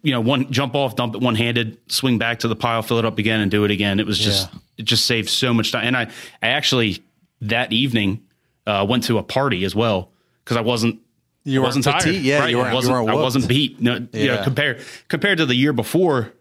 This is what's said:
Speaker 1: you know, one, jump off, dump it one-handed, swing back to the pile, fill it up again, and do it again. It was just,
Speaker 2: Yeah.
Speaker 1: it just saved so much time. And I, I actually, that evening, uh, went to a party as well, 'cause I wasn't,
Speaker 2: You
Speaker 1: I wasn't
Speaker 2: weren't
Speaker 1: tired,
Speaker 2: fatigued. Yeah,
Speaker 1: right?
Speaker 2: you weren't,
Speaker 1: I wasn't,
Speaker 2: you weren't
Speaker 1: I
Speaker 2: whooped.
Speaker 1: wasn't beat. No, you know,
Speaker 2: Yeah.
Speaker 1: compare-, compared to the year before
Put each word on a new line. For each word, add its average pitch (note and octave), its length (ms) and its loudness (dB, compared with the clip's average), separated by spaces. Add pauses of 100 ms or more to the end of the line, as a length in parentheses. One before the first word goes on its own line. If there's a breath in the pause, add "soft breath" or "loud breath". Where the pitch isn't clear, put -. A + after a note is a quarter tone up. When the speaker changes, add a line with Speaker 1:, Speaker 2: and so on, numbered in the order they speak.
Speaker 1:
you D3+ 100 0
know, B2 80 0
one, C3+ 320 0
jump C3+ 220 0
off, C#3 220 0
dump A#2+ 180 -2
it A2 80 -6
one-handed, A#2 560 0 (140)
swing B2+ 260 0
back A#2 220 0
to A#2 80 -2
the A2+ 80 0
pile, A#2 260 -2
fill A#2 160 0
it A2+ 80 2
up G#2+ 140 -2
again, A2 200 2
and G2 120 2
do G#2 140 2
it G#2 60 2
again. G2+ 280 0
It G#2+ 80 -2
was G2+ 100 -2
just, G2 340 -2
Speaker 2:
Yeah. - 80 -18 (200)
Speaker 1:
it A2 60 -8
just A2+ 200 0
saved A2+ 240 0
so B2 240 0
much A2+ 180 0
time. A2+ 140 -2
And B2 100 0
I, A#2+ 80 0 (380 loud breath)
I A2+ 60 0
actually, A#2+ 560 0 (380)
that A#2 300 -2
evening, A2+ 500 0 (440)
uh, G2+ 240 0
went A#2+ 160 2
to A2+ 140 0
a F2+ 40 -6
party B2+ 400 -2
as F#2 120 -4
well, G#2 340 0 (340)
'cause A#2 140 -2
I A#2 40 2
wasn't, A#2 400 0 (440)
Speaker 2:
You C3+ 160 0
Speaker 1:
I C3 40 2
wasn't B2+ 200 0
Speaker 2:
weren't C#3+ 160 2
Speaker 1:
tired, - 40 0
Speaker 2:
fatigued. E3 200 0
Yeah, C#3+ 140 2
Speaker 1:
right? D#3 100 2
Speaker 2:
you A#2+ 80 0
weren't, B2+ 140 0
Speaker 1:
I - 20 -2
wasn't, B2+ 200 2
Speaker 2:
you - 20 2
weren't A#2 140 0
Speaker 1:
I G#2+ 40 2
Speaker 2:
whooped. D3 100 2
Speaker 1:
wasn't C3 240 0
beat. C3+ 320 0
No, A#2+ 140 2
you B2 60 -2
know, A#2+ 340 -2
Speaker 2:
Yeah. G2+ 100 -2
Speaker 1:
compare-, C3+ 340 0 (300 loud breath)
compared F#3+ 300 0
to D#3+ 80 2
the B2+ 80 0
year C3+ 200 4
before B2+ 680 0